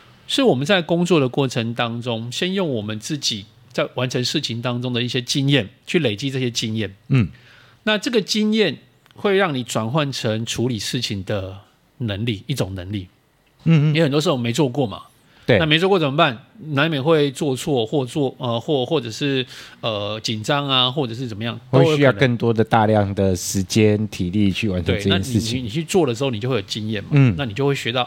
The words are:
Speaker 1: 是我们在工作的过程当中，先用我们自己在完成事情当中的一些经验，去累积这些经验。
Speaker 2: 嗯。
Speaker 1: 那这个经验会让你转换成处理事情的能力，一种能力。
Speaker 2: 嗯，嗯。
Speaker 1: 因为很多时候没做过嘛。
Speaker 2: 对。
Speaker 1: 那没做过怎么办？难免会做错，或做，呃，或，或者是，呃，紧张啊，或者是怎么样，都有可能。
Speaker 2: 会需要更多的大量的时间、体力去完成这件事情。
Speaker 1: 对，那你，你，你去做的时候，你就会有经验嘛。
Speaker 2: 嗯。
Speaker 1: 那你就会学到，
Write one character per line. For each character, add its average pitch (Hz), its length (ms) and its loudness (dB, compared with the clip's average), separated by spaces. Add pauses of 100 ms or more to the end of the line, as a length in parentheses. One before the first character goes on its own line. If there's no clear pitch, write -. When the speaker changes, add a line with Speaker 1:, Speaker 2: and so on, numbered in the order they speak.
(260)
Speaker 1:
是 - 160 0
我 196 140 4
们 139 100 -2
在 190 160 2
工 175 240 0
作 175 140 4
的 131 80 2
过 135 180 0
程 117 260 -4
当 117 300 -4
中， 117 300 -6
先 180 200 -4
用 190 160 -2
我 117 140 -2
们 107 160 -6
自 151 180 -6
己 104 300 -6 (240)
在 143 240 -2
完 127 160 -2
成 127 140 -2
事 147 160 -2
情 120 200 -6
当 123 220 -4
中 127 100 -4
的 117 80 -2
一 123 60 -2
些 123 160 -4
经 139 260 -2
验， 127 200 2 (180)
去 175 140 0
累 110 160 0
积 135 160 -6
这 131 80 -4
些 123 100 -2
经 113 240 -4
验。 101 180 -4 (140)
Speaker 2:
嗯。 123 220 2 (560)
Speaker 1:
那 214 120 2
这 208 140 -6
个 233 100 2
经 214 320 0
验 214 240 2 (380)
会 202 220 0
让 185 180 2
你 127 80 -4
转 113 260 -2
换 143 220 0
成 113 340 -2
处 117 220 -2
理 117 140 -2
事 131 200 -4
情 101 220 -6
的 95 360 -6 (400)
能 107 280 -4
力， 107 220 -4
一 143 60 -4
种 95 200 -4
能 92 160 -10
力。 98 160 -8 (560)
Speaker 2:
嗯， 156 300 4
嗯。 - 20 0
Speaker 1:
因 - 0 -
为 160 80 4
很 143 80 2
多 147 100 2
时 165 80 0
候 151 80 2
没 120 160 -2
做 135 160 2
过 131 160 -2
嘛。 95 180 -6 (440)
Speaker 2:
对。 202 140 6
Speaker 1:
那 160 60 2
没 156 120 4
做 185 100 2
过 196 80 4
怎 151 140 0
么 139 60 -4
办？ 151 200 2 (340)
难 147 200 2
免 143 100 -2
会 147 300 4
做 135 240 -2
错， 123 320 0
或 139 180 -2
做， 131 340 -2
呃， 120 200 -2
或， 131 260 0
或 151 160 0
者 117 80 -6
是， 131 380 -2 (340)
呃， 107 400 -4
紧 107 220 -4
张 143 260 -2
啊， 127 220 2
或 135 160 -2
者 113 80 -10
是 127 140 -8
怎 107 80 -8
么 107 80 -6
样， 113 100 -6 (160)
都 131 80 6
有 139 60 8
可 160 60 6
能。 - 20 4
Speaker 2:
会 156 60 2
需 143 40 4
要 131 120 8
更 120 220 2
多 117 160 2
的 110 120 4
大 110 220 4
量 104 280 2
的 95 220 2
时 - 260 -2
间、 107 460 2
体 90 220 -4
力 101 200 4
去 107 180 -2
完 90 160 -2
成 80 120 0
这 101 60 -6
件 98 200 2
事 117 160 0
情。 - 20 4
Speaker 1:
对， - 0 -
那 113 140 -4
你， 131 40 -4
你， 127 40 -6
你 117 60 -8
去 151 160 -4
做 175 200 2
的 123 80 0
时 117 120 -4
候， 139 80 0
你 104 80 -6
就 120 80 -4
会 131 80 0
有 101 60 -2
经 107 260 -8
验 107 160 -4
嘛。 - 80 -16
Speaker 2:
嗯。 135 260 6
Speaker 1:
那 143 60 -4
你 104 100 -6
就 139 100 -2
会 143 80 2
学 120 200 -4
到， 123 140 -2